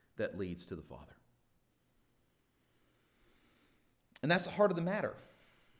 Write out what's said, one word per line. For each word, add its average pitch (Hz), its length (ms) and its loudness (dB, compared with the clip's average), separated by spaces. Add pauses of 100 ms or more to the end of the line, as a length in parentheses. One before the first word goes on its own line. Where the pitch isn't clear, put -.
(160)
that 98 220 -2
leads 90 280 -6
to 92 100 -8
the 78 60 -10
Father." - 340 -18 (3000)
And 147 80 4
that's 180 140 6
the - 60 -4
heart 208 200 6
of 175 60 0
the 165 60 0
matter. 180 340 -2 (640)